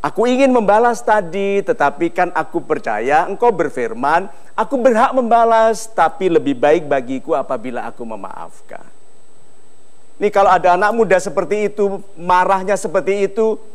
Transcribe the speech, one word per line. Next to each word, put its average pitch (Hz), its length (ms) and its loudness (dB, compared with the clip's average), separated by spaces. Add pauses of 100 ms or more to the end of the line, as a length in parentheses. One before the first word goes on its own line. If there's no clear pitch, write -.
Aku - 240 0
ingin 254 240 4
membalas 226 540 4
tadi, 196 580 0
tetapi 156 480 0
kan 175 240 -2
aku 160 300 -4
percaya 131 640 0
engkau 226 260 2
berfirman, 147 760 -2 (240)
aku 233 240 -2
berhak 233 320 4
membalas, 226 800 4
tapi 180 360 2
lebih 143 300 2
baik 147 320 4
bagiku 135 480 -2
apabila 123 500 -6
aku 117 160 -10
memaafkan." 98 800 -10 (1400)
Nih, 202 80 0
kalau 202 240 4
ada 180 240 4
anak 208 160 2
muda 214 240 2
seperti 196 560 -2
itu, 196 400 -2
marahnya 185 640 2
seperti 196 480 0
itu 214 320 0 (180)